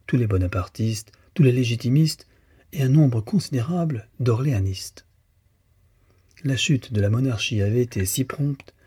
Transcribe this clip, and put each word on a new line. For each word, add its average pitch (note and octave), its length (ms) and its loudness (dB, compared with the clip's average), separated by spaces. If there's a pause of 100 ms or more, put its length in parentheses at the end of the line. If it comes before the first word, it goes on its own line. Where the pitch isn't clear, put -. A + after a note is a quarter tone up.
tous - 80 -2
les A#2+ 120 2
bonapartistes, F#2+ 840 -2 (220)
tous D#3+ 100 4
les B2+ 80 6
légitimistes, B2 720 0 (460)
et D3 120 -2
un C3 60 0
nombre C3+ 300 4
considérable D3+ 880 -4 (140)
d'orléanistes. A2+ 840 -2 (1400)
La C3+ 140 0
chute - 360 0
de G#2 80 0
la G2+ 80 2
monarchie A#2 520 -2
avait G#2+ 200 2
été G#2+ 240 -2
si C3 180 -2
prompte C#3+ 500 -6 (140)